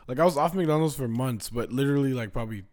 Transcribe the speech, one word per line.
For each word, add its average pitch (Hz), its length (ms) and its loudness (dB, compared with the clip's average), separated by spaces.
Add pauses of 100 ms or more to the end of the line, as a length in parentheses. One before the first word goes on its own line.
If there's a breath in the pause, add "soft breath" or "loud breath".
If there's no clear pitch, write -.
Like, 127 120 -6
I 160 60 6
was 175 120 4
off 165 180 2
McDonald's 156 400 2
for 131 140 -4
months, 120 420 -2
but 113 220 -4
literally, 139 400 2
like, 117 200 -4
probably 110 400 -6